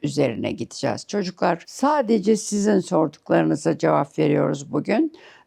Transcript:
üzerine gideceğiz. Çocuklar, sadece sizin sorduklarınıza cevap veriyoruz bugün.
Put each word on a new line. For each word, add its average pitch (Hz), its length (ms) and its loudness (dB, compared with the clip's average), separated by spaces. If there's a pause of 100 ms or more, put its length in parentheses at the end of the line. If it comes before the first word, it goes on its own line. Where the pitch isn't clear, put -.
üzerine 139 500 0
gideceğiz. - 540 -6
Çocuklar, 180 600 -2
sadece 226 680 2
sizin 208 440 0
sorduklarınıza 160 1000 0
cevap 151 400 0
veriyoruz 147 540 0
bugün. 220 400 0 (340)